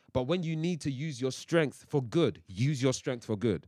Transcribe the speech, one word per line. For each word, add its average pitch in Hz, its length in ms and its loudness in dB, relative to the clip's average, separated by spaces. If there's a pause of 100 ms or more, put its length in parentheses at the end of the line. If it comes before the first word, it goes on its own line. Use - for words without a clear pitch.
(120)
but 127 120 0
when 175 180 0
you 160 140 -2
need 165 260 0
to 151 80 -2
use 135 300 -6
your 131 120 0
strength - 560 0
for 147 140 0
good, 113 440 0
use 120 360 0
your 131 100 4
strength 123 320 -6
for 110 120 -2
good. 98 320 0